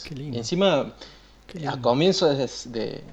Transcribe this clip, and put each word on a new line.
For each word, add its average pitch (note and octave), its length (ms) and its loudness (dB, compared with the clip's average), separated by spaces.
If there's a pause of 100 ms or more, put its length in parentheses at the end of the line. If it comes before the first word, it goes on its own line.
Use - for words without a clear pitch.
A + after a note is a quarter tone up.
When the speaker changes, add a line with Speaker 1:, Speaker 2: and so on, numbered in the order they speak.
Speaker 1:
Qué D3+ 120 -12
lindo. B2+ 340 -6
Speaker 2:
Encima, E3+ 440 2 (540)
Speaker 1:
Qué F3 180 -14
Speaker 2:
a C#3 120 -4
Speaker 1:
lindo. B2 40 -10
Speaker 2:
comienzos C#3+ 880 2
de, A#2 80 -6
de - 340 -6